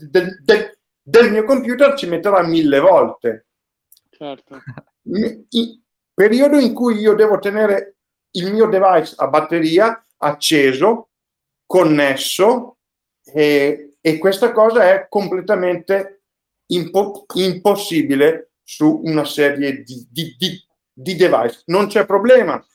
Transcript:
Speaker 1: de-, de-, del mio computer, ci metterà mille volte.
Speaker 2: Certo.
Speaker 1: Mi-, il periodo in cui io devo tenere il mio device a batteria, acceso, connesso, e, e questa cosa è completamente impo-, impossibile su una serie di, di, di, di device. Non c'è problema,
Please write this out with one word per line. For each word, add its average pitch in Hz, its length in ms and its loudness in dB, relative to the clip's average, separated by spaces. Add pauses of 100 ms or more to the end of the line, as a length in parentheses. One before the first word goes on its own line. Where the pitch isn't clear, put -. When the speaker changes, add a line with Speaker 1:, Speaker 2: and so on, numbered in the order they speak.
Speaker 1:
de-, 185 320 -2
de-, - 380 -2 (240)
del 208 300 4
mio 220 120 0
computer, 240 500 0
ci 185 120 -8
metterà 175 400 0
mille 156 320 2
volte. 123 680 2 (640)
Speaker 2:
Certo. 135 540 -18 (400)
Speaker 1:
Mi-, 220 480 -8
il 233 320 -6 (320)
periodo 262 440 4
in 247 140 2
cui 233 260 -2
io 214 160 2
devo 214 260 2
tenere 202 560 -2 (380)
il 185 180 -6
mio 220 140 2
device 185 520 2
a 139 80 -2
batteria, 165 800 0 (140)
acceso, 147 920 0 (580)
connesso, 170 1080 0 (480)
e, 147 760 -2
e 160 180 -2
questa 196 340 0
cosa 220 380 2
è 190 180 0
completamente 185 1120 -4 (440)
impo-, 180 680 -4
impossibile 165 1200 -2 (100)
su 156 420 -2
una 156 200 -2
serie 139 580 -4
di, 127 260 -18
di, - 300 -12
di, - 260 -8 (280)
di 147 240 -10
device. 135 500 0
Non 190 220 -2
c'è 202 180 -2
problema, 196 580 2 (100)